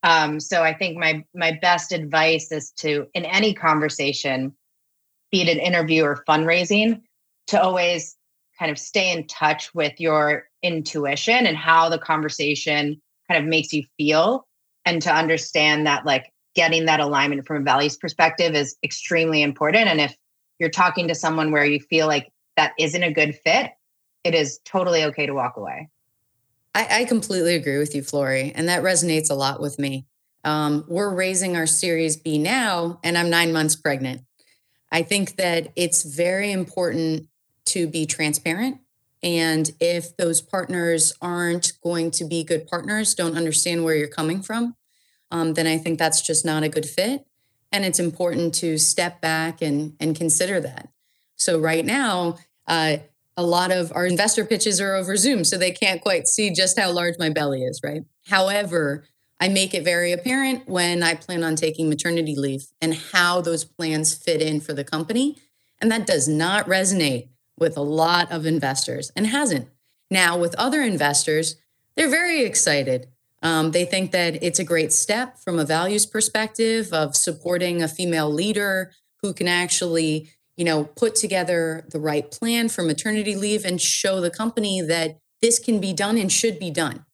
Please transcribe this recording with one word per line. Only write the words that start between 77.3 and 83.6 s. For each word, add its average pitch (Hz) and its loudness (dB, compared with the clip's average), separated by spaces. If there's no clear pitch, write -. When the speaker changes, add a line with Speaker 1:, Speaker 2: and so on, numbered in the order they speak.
Speaker 2:
a 160 -2
female 160 -2
leader 190 -2
who 196 -4
can 180 -2
actually, 165 0
you 175 -2
know, 156 0
put 214 -2
together 170 0
the 160 -6
right 151 -2
plan 233 -2
for 185 -4
maternity 202 -2
leave 208 -2